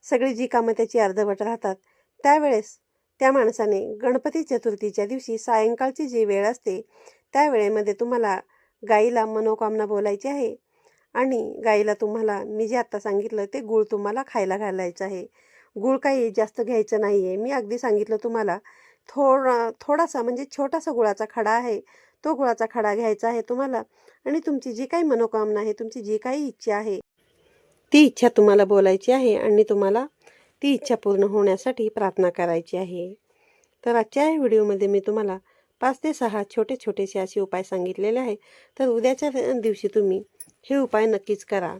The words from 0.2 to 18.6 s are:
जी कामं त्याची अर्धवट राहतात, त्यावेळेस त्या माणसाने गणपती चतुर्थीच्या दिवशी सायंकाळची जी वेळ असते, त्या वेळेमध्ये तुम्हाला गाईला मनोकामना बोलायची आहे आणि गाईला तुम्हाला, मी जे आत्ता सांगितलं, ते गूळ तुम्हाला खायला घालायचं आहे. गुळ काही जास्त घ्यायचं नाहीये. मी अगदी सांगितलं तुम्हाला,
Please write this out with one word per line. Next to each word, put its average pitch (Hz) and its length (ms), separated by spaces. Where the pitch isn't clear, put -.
जी 240 120
कामं 233 260
त्याची 226 260
अर्धवट 202 440
राहतात, 214 340
त्यावेळेस 285 520
त्या 262 120
माणसाने 220 480
गणपती 262 400
चतुर्थीच्या 214 640
दिवशी 233 320
सायंकाळची 233 720
जी 233 160
वेळ 202 220
असते, 220 340
त्या 294 160
वेळेमध्ये 208 500
तुम्हाला 233 380
गाईला 220 440
मनोकामना 220 600
बोलायची 208 420
आहे 277 260
आणि 254 260
गाईला 214 300
तुम्हाला, 214 520
मी 214 220
जे 240 80
आत्ता 226 220
सांगितलं, 208 460
ते 202 160
गूळ 220 300
तुम्हाला 208 360
खायला 190 320
घालायचं 190 460
आहे. 190 220
गुळ 254 200
काही 262 400
जास्त 214 240
घ्यायचं 220 400
नाहीये. 196 360
मी 226 140
अगदी 240 280
सांगितलं 214 460
तुम्हाला, 220 340